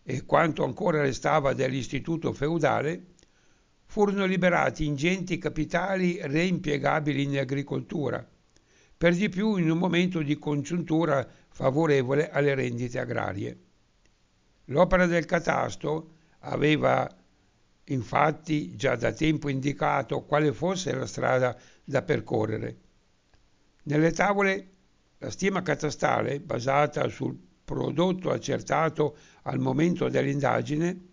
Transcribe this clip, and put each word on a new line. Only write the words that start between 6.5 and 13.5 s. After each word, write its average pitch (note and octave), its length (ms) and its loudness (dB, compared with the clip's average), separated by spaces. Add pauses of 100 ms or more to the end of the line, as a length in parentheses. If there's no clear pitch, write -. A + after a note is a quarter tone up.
in C#3 160 -2
agricoltura, C3 840 -4 (720)
per F3 200 4
di G3+ 140 2
più G#3 260 0
in D#3+ 160 2
un E3 80 0
momento F3+ 420 2
di D3 160 -2
congiuntura D3+ 920 0 (220)
favorevole C#3 800 2
alle C#3+ 240 2
rendite B2 460 -2
agrarie. A2+ 580 -4 (1080)